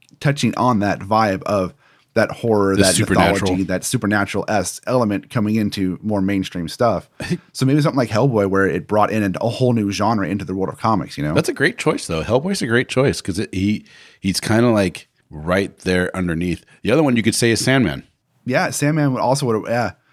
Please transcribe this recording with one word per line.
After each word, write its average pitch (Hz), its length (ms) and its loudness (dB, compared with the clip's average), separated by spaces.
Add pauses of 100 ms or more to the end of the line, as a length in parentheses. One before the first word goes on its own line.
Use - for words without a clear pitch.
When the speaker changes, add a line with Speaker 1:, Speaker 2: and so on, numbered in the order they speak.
(200)
Speaker 1:
touching 139 360 0
on 120 240 2
that 98 200 0
vibe 104 440 0
of 92 300 -2 (420)
that 110 160 2
horror, 101 440 2
Speaker 2:
The 98 80 6
Speaker 1:
that 92 120 6
Speaker 2:
supernatural. 95 380 2
Speaker 1:
mythology, 95 300 0
that 92 200 -4
supernatural-esque 101 1000 -2
element 113 460 0
coming 107 240 0
into 98 480 -2
more 104 180 -2
mainstream 95 460 -4
stuff. 104 420 -2 (100)
Speaker 2:
<laughs> - 340 -8
Speaker 1:
So - 140 -2
maybe 147 140 4
something 143 160 0
like 120 120 0
Hellboy, 110 400 2
where 95 180 2
it 87 200 -4
brought 104 240 2
in 107 120 0
a, 95 80 0 (100)
a 117 80 -2
whole 123 240 0
new 104 180 0
genre 101 360 0
into 98 180 -4
the 92 100 -6
world 92 180 -4
of - 60 -20
comics, 107 380 -2
you - 60 -4
know? - 120 -2
Speaker 2:
That's 160 140 0
a 320 40 -4
great - 240 -2
choice, - 300 -2
though. 80 160 -2
Hellboy's 139 400 0
a 139 40 -2
great 120 220 2
choice - 320 0
'cause 85 180 -6
it, - 140 -6
he, 98 320 0 (340)
he's - 200 -2
kinda, 120 300 2
like, 101 380 0 (240)
right 87 480 -2
there 90 360 0
underneath. 87 500 -2 (180)
The 95 80 0
other 151 120 4
one 131 120 2
you 110 80 2
could 107 120 2
say 117 160 2
is 107 120 0
Sandman. 110 400 0 (420)
Speaker 1:
Yeah, 151 260 0
Sandman 147 420 0
would 113 80 -2
also 135 260 0
would, 110 200 0
yeah. 113 240 -2 (220)